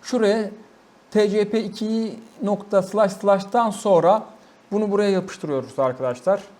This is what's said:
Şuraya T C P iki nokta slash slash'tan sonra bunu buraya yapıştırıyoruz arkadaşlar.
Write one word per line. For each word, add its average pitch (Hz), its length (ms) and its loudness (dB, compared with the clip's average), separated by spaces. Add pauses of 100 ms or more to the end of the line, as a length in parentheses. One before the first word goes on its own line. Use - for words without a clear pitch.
Şuraya 214 480 0 (600)
T 208 180 2
C 208 220 0
P 220 120 0
iki 220 540 -6 (260)
nokta 196 400 0
slash 196 300 0
slash'tan 196 580 0
sonra 202 540 4 (480)
bunu 208 180 0
buraya 202 200 2
yapıştırıyoruz 151 680 -4
arkadaşlar. 131 640 -2 (180)